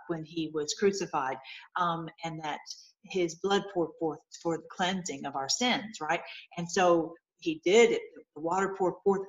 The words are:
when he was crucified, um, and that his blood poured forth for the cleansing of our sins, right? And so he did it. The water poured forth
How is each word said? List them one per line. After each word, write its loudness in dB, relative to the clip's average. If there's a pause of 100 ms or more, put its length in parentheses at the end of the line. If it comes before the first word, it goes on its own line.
when -4
he -6
was -2
crucified, 0 (400)
um, 0 (160)
and -8
that -6 (460)
his 0
blood 2 (100)
poured 0 (100)
forth -2 (240)
for 0
the -14
cleansing -2
of -6
our -4
sins, -2
right? 0 (360)
And -4
so 4 (220)
he -4
did 8
it. 0 (340)
The -14
water 0
poured 2 (100)
forth 4